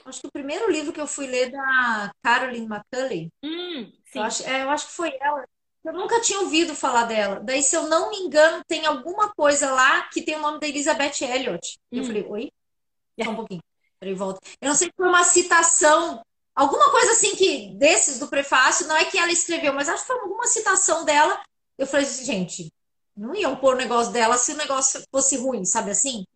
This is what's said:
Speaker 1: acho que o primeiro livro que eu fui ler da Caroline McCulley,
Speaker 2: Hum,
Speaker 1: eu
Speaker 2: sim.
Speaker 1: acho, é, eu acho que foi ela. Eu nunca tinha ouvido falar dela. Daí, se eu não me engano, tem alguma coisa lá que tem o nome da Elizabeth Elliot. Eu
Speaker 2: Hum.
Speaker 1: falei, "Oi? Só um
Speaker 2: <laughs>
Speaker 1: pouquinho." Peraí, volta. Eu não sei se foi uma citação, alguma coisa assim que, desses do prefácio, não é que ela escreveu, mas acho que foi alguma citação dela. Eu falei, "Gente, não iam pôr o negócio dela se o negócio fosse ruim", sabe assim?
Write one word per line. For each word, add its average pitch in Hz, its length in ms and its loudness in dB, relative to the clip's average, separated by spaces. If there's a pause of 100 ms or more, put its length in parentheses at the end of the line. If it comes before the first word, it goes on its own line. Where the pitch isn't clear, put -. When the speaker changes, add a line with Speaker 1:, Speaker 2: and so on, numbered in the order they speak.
Speaker 1:
acho 262 160 -16
que - 60 -14
o 285 60 -16
primeiro 370 380 -4
livro 311 220 -2
que 302 80 -8
eu 294 60 -4
fui 277 200 -8
ler 254 240 -2
da 254 600 0 (100)
Caroline 233 440 0
McCulley, 208 640 -6 (120)
Speaker 2:
Hum, 330 380 -8
Speaker 1:
eu 202 120 -14 (200)
Speaker 2:
sim. 233 80 -6
Speaker 1:
acho, 233 260 -4
é, 269 160 -2
eu 269 80 -2
acho 285 180 -2
que - 40 -20
foi 320 280 -4
ela. 285 240 -2 (400)
Eu 320 100 -8
nunca 415 260 0
tinha 392 200 -2
ouvido 302 360 0
falar 247 280 0
dela. 214 360 -2
Daí, 262 220 -2
se 285 120 2
eu 311 140 -2
não 349 220 2
me 415 80 -6
engano, 330 500 4
tem 311 180 -4
alguma 339 480 -2
coisa 285 380 2
lá 277 380 4
que - 120 -6
tem 311 140 -4
o 311 40 -8
nome 302 200 -4
da 302 80 -4
Elizabeth 285 560 -2
Elliot. 240 540 -4 (120)
Eu 247 120 -6
Speaker 2:
Hum. - 20 -6
Speaker 1:
falei, 214 240 -4
"Oi? 220 240 -10 (720)
Só 220 60 -4
um 208 60 -6
Speaker 2:
<laughs> 220 120 -10
Speaker 1:
pouquinho." 175 140 -10 (360)
Peraí, 190 160 -8
volta. 190 260 -6 (200)
Eu 262 80 -4
não 294 80 0
sei 349 120 2
se - 80 -10
foi 370 120 2
uma 359 160 6
citação, 330 1000 4 (320)
alguma 294 360 4
coisa 480 220 6
assim 415 220 2
que, 269 420 0
desses 277 420 4
do 277 100 -8
prefácio, 277 580 2
não 311 100 0
é 330 100 4
que 381 120 -2
ela 339 140 2
escreveu, 320 400 0
mas 277 160 -2
acho 370 140 -4
que - 100 -10
foi 508 80 -4
alguma 453 260 -6
citação 359 580 0
dela. 302 360 2 (380)
Eu 269 80 -2
falei, 277 200 2
"Gente, 185 640 -6 (460)
não 226 180 -8
iam 381 220 -2
pôr 262 180 4
o 254 40 0
negócio 233 340 0
dela 233 260 2
se 302 140 0
o 285 40 -8
negócio 269 540 -2
fosse 277 260 2
ruim", 233 280 -4
sabe 202 260 -2
assim? 208 340 -2 (120)